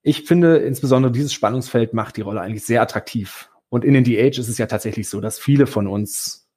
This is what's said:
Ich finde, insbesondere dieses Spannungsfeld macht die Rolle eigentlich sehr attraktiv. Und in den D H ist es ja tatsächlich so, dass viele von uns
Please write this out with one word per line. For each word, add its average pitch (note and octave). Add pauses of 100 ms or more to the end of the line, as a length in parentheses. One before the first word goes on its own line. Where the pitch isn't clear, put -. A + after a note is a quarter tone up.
Ich -
finde, E3+
insbesondere C3
dieses C3+
Spannungsfeld A#2
macht A2
die A2
Rolle G2+
eigentlich G#2+
sehr A#2
attraktiv. - (180)
Und B2
in C#3+
den C3
D A#2
H C3
ist A2+
es A#2
ja A2
tatsächlich G#2+
so, G2+
dass G#2+
viele C#3
von G#2+
uns -